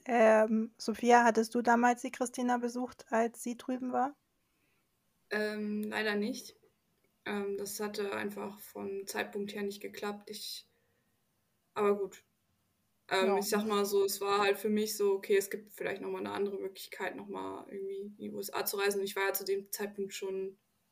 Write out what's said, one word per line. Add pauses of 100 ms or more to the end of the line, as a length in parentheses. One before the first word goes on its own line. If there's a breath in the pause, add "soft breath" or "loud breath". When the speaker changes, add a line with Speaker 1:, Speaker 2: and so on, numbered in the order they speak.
Speaker 1:
ähm,
Sophia,
hattest
du
damals
die
Christina
besucht,
als
sie
drüben
war? (1120)
Speaker 2:
Ähm,
leider
nicht. (680)
Ähm,
das
hatte
einfach
vom
Zeitpunkt
her
nicht
geklappt.
Ich, (1080)
aber
gut, (840)
ähm,
Speaker 3:
Ja.
Speaker 2:
ich
sag
mal
so,
es
war
halt
für
mich
so,
okay,
es
gibt
vielleicht
noch
mal
eine
andere
Möglichkeit,
noch
mal
irgendwie
in
die
U
S
A
zu
reisen.
Und
ich
war
ja
zu
dem
Zeitpunkt
schon, (340)